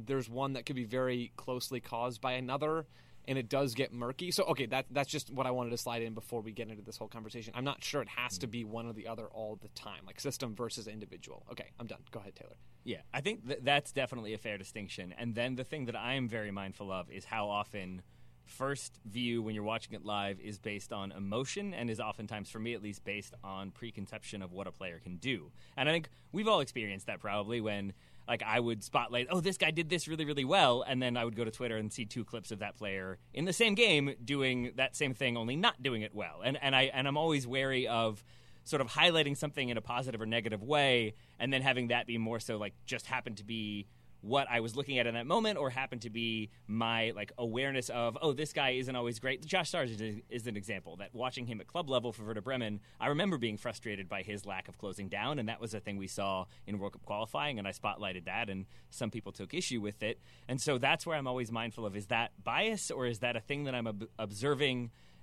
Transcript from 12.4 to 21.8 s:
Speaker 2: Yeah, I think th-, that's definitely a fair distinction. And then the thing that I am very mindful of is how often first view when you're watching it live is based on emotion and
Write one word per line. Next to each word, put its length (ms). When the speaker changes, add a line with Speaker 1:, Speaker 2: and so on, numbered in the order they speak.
Speaker 2:
Yeah, 160
I 80
think 260
th-, 160
that's 300
definitely 400
a 60
fair 180
distinction. 600
And 160
then 220
the 80
thing 220
that 100
I 180
am 120
very 240
mindful 400
of 200
is 160
how 240
often 500
first 580
view 380
when 120
you're 80
watching 300
it 140
live 340
is 180
based 320
on 220
emotion 640
and 160